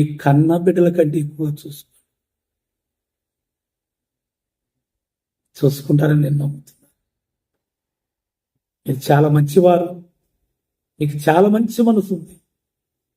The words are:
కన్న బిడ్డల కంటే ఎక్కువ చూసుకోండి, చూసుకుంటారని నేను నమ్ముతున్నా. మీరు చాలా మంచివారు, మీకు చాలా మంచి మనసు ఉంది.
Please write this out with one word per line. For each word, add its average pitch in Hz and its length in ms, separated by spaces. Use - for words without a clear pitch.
కన్న 147 400
బిడ్డల 180 360
కంటే 165 260
ఎక్కువ 151 300
చూసుకోండి, 147 380
చూసుకుంటారని 147 640
నేను 143 140
నమ్ముతున్నా. - 500
మీరు 139 180
చాలా 151 260
మంచివారు, 170 600
మీకు 147 240
చాలా 170 260
మంచి 226 340
మనసు 214 300
ఉంది. 160 220